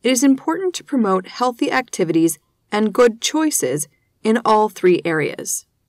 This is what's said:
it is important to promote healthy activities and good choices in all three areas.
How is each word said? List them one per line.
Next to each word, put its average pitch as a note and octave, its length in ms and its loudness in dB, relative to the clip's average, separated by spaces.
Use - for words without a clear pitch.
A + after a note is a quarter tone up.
it A#3+ 80 0
is B3+ 140 2
important E4 520 0
to - 80 -14
promote F#3+ 420 -2
healthy B3 440 -4
activities E3 680 0
and G#3+ 220 0
good A#3+ 260 2
choices D4 680 -2
in A3 200 2
all G#3+ 280 2
three F3+ 340 2
areas. - 600 -4